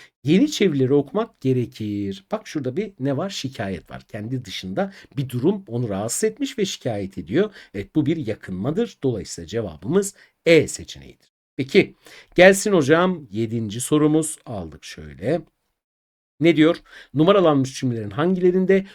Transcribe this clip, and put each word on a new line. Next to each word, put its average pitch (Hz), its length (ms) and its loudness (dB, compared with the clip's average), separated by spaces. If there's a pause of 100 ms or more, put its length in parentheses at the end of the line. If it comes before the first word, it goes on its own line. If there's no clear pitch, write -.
(240)
yeni 196 260 4
çevirileri 143 440 2
okumak 143 460 -2
gerekir. 110 920 -4
Bak 208 160 -8
şurada 127 280 -6
bir 202 240 -6
ne 135 160 -2
var? 185 140 -4
Şikayet 101 600 -8
var. 64 120 -14
Kendi 117 420 -10
dışında 98 480 -8 (240)
bir 135 120 -4
durum 156 380 -2
onu 117 220 -4
rahatsız 104 360 -4
etmiş 220 340 -4
ve 208 60 0
şikayet 104 540 -8
ediyor. 113 360 -2 (200)
Evet, 101 200 -10
bu 147 120 0
bir 151 200 -2
yakınmadır. 110 760 -4
Dolayısıyla 98 440 -4
cevabımız 107 680 -2 (320)
E 156 220 6
seçeneğidir. - 640 -16 (240)
Peki - 380 2 (400)
gelsin 196 380 6
hocam 165 580 2
yedinci 110 500 -4
sorumuz. 151 680 0
Aldık 85 380 -12
şöyle. 78 580 -6 (960)
Ne 165 160 4
diyor? 156 200 4 (380)
Numaralanmış 156 640 4
cümlelerin 113 300 -4
hangilerinde 185 840 2